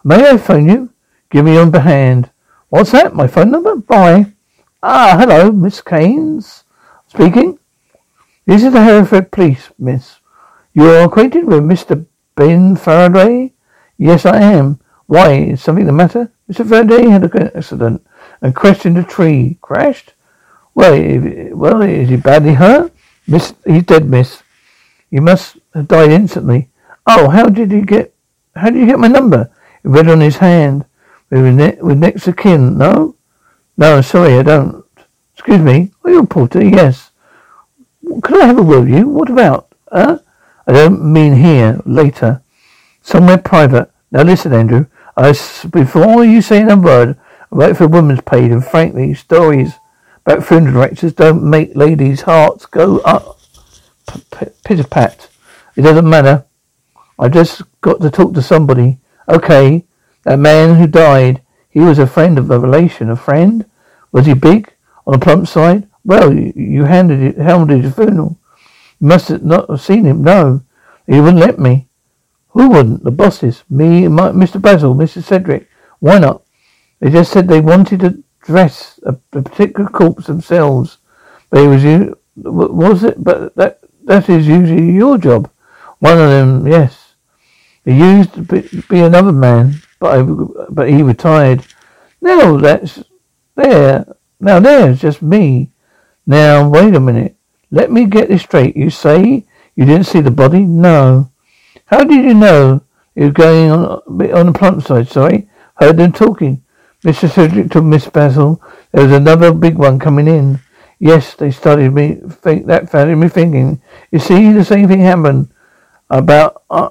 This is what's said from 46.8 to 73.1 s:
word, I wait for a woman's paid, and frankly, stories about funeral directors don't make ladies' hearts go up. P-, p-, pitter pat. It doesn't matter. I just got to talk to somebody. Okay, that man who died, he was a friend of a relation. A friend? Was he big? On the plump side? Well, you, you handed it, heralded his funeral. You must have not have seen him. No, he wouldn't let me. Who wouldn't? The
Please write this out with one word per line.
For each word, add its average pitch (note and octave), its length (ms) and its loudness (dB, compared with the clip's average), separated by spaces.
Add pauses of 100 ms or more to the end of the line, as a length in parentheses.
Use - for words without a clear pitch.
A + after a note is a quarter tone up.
word, C3 380 0 (340)
I - 20 -16
wait E3+ 220 0
for F3+ 80 0
a D#3 40 2
woman's D#3 340 0
paid, B2 280 -2
and A#2+ 140 -2
frankly, C#3+ 500 -4
stories D#3 600 -2 (500)
about D#3 200 -2
funeral D#3+ 300 0
directors C3+ 380 -4
don't D#3+ 300 0
make D#3 340 -2
ladies' C#3+ 460 -2
hearts D#3 420 -2
go F#3+ 360 -2
up. - 320 -4 (720)
P-, - 240 -20
p-, - 220 -16 (120)
pitter E3 240 -6
pat. - 400 -6 (480)
It C3 60 -2
doesn't D#3+ 260 2
matter. C#3 360 2 (720)
I B2 100 -4
just E3 340 -2 (180)
got - 200 -4
to D#3 100 -2
talk - 240 -2
to D3+ 80 -4
somebody. C3 560 0 (300)
Okay, D#3+ 560 2 (400)
that C#3 140 -2
man D#3 380 2
who E3+ 100 4
died, C#3 560 2 (280)
he D3+ 100 -2
was D#3+ 180 2
a C3+ 80 2
friend D#3+ 320 0
of C3 120 -4
a B2 80 0
relation. B2+ 520 -2
A A#2 60 -6
friend? F3 480 -2 (480)
Was C3+ 140 2
he D3 80 2
big? F3 380 0 (340)
On C3+ 60 -4
the C3+ 60 0
plump E3+ 300 0
side? F3 400 -2 (160)
Well, G#3 280 0
you, - 220 -6
you C#3+ 300 -4
handed E3 360 0
it, C3+ 160 -4
heralded D3+ 460 0
his C3+ 120 -8
funeral. F3+ 440 -4 (640)
You C#3+ 80 0
must F3 200 2
have - 140 -8
not E3 280 -2
have D3 100 -6
seen G#3 240 -2
him. D3+ 180 0
No, C#3+ 400 0 (440)
he C#3 140 2
wouldn't E3 200 4
let G#3+ 180 0
me. C3 300 -2 (640)
Who B3+ 180 2
wouldn't? C3+ 360 0
The C#3 60 -4